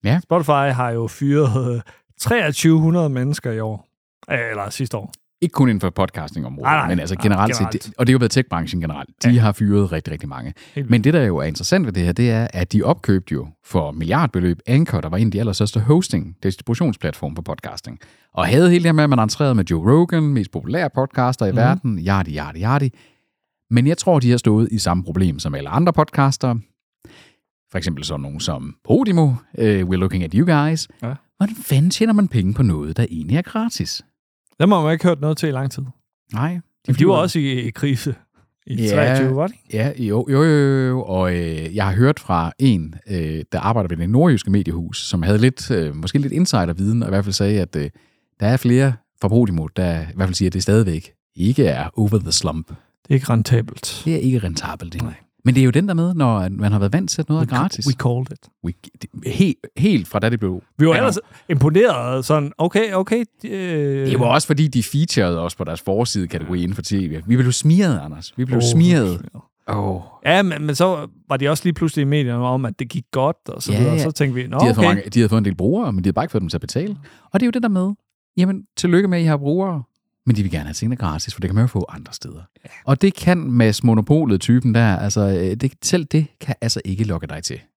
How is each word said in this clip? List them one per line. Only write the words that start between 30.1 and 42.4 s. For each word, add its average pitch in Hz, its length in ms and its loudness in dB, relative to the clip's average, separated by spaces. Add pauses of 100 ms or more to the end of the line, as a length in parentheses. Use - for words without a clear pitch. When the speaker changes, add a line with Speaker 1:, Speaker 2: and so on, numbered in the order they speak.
Speaker 1:
at 80 100 -8
You 131 120 4
Guys. 156 420 0 (140)
Speaker 2:
Ja. 120 120 -6 (220)
Speaker 1:
Hvordan 208 200 -2
fanden 147 340 2
tjener 226 220 0
man 202 160 4
penge 101 260 0
på - 80 0
noget, 80 340 0
der 117 140 2
egentlig 80 280 -2
er 180 40 0
gratis? - 600 -6 (580)
Speaker 2:
Dem 190 120 4
har 175 100 2
man 156 100 2
ikke 165 120 -4
hørt 170 160 2
noget 151 160 -2
til 160 120 -4
i 143 40 -2
lang 131 180 -4
tid. 135 120 -10 (500)
Speaker 1:
Nej. 135 200 -2
Speaker 2:
Men 175 100 -8 (260)
de 135 60 2
Speaker 1:
flyver 165 200 4
Speaker 2:
var 160 80 2
også 180 160 -2
i, 139 140 -2
i 117 180 -4
krise 139 440 -4 (520)
i - 80 -10
Speaker 1:
Ja. 220 160 0
Speaker 2:
treogtyve, 131 460 2
var 156 100 0
de? 214 60 -6 (200)
Speaker 1:
Ja, 113 260 0
jo, 113 320 0
jo, 139 120 4
jo, 160 160 6
jo, 135 300 2
jo. 127 140 -2
Og, 92 320 0
øh, 82 420 -4
jeg 98 100 2
har 95 80 0
hørt 131 260 4
fra 82 380 -2